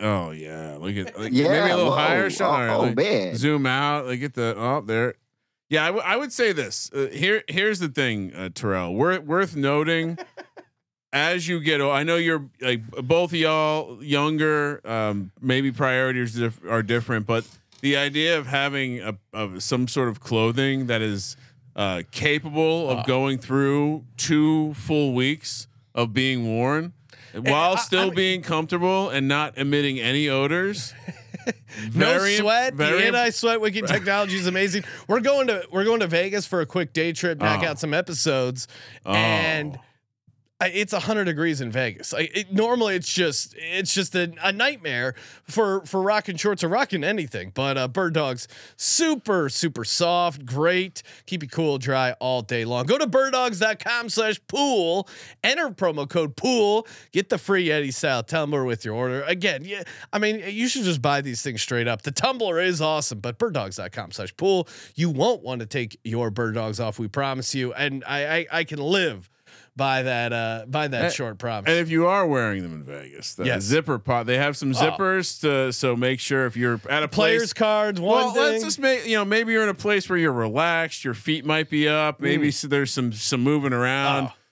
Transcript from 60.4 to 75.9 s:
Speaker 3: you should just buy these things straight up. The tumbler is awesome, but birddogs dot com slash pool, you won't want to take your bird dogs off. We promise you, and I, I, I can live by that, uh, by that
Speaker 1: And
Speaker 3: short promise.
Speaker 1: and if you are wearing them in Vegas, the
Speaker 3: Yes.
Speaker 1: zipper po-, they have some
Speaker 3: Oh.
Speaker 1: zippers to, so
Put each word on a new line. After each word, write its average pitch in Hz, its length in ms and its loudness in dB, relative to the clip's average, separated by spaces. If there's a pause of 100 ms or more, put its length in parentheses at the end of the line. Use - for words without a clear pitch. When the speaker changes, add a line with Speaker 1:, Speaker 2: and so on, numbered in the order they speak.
Speaker 3:
you 214 220 -2
should 247 160 -2
just 165 180 0
buy 143 200 2
these 127 200 -6
things 117 200 -6
straight 120 260 -2
up. 113 140 -2
The 143 100 -6
tumbler 220 480 0
is 180 220 0
awesome, 151 400 0
but 120 180 -6
birddogs 135 380 -2
dot 92 160 -10
com 95 180 -10
slash 95 240 -10
pool, 185 320 2 (260)
you 165 160 0
won't 185 320 2
want 120 200 -6
to 110 40 -8
take 117 380 -6
your 113 280 -2
bird 113 240 -2
dogs 110 260 -4
off. 110 180 -4
We 113 80 -4
promise 135 480 -4
you, 127 200 -2
and 139 300 -4
I, 143 200 -2
I, 160 260 -2
I 165 140 0
can 147 140 -10
live 147 500 0 (460)
by 135 280 0
that, 120 300 -2
uh, 113 340 -4
by 147 220 -2
that 131 160 -2
Speaker 1:
And 175 80 -2
Speaker 3:
short 110 240 -6
promise. 110 320 -4
Speaker 1:
and 170 100 4
if 165 100 -2
you 165 160 2
are 185 220 2
wearing 113 360 0
them 82 100 -8
in 76 100 -12
Vegas, 69 520 -14
the 90 100 -4
Speaker 3:
Yes. 113 180 0
Speaker 1:
zipper 139 340 0
po-, 117 280 -2
they 123 120 2
have 143 200 0
some 139 140 -2
Speaker 3:
Oh. - 20 0
Speaker 1:
zippers 185 640 0
to, 135 320 2
so 123 240 0